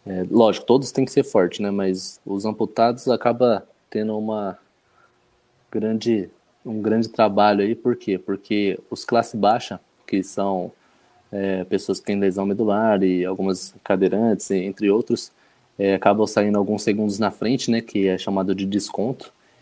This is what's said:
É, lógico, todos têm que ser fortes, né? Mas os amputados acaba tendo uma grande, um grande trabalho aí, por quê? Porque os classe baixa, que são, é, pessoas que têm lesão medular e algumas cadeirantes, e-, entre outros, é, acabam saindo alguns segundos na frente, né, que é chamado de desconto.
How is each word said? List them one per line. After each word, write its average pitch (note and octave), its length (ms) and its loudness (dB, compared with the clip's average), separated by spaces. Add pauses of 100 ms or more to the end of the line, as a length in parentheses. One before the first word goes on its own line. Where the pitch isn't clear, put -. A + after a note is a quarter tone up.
É, F#2 240 -4
lógico, A2 380 2
todos C3+ 240 2
têm C3+ 140 -2
que B2+ 80 -6
ser C#3 100 2
fortes, F#2 380 0
né? G2+ 100 -4
Mas F#2+ 560 -4
os G2 180 -4
amputados A2+ 640 0
acaba A#2+ 580 2 (220)
tendo G#2+ 300 -4
uma G#2+ 400 -6 (1120)
grande, A2 580 -2 (360)
um A2 160 -6
grande A2 280 0
trabalho G#2 540 4
aí, G#2+ 120 0
por A#2+ 220 0
quê? G2 220 -2
Porque G2 600 -2 (120)
os - 140 -10
classe A#2 320 0
baixa, G#2 440 0 (260)
que F#2+ 160 0
são, F#2+ 500 -4 (600)
é, G2 320 -2
pessoas F#2+ 360 -2
que - 60 -20
têm G2+ 120 -2
lesão G2 280 0
medular G#2 560 2
e F#2 220 2
algumas F#2 580 -4
cadeirantes, G2 680 0
e-, F#2 140 0
entre G2+ 260 0
outros, A#2 420 0 (460)
é, G2 160 2
acabam G2+ 320 4
saindo G#2 320 2
alguns G2+ 240 0
segundos G#2 360 -2
na G#2+ 120 0
frente, B2 400 -2
né, A2+ 100 2
que G2+ 260 0
é F#2 100 2
chamado F#2+ 380 -2
de G2 120 -4
desconto. G#2 680 -4 (300)